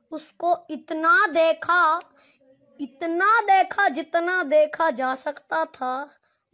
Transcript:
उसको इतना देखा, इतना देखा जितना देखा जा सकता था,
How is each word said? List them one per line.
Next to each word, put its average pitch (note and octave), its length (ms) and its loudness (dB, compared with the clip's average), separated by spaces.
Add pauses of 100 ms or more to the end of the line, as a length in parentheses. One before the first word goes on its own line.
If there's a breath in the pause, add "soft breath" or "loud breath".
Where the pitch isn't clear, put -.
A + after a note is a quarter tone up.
(120)
उसको E4 580 -4
इतना E4 580 0
देखा, E4 720 2 (800 soft breath)
इतना F4+ 600 0
देखा G4 480 2
जितना E4+ 540 -2
देखा D4+ 480 2
जा C4 240 -4
सकता D4+ 500 -6
था, C4+ 440 -8 (440)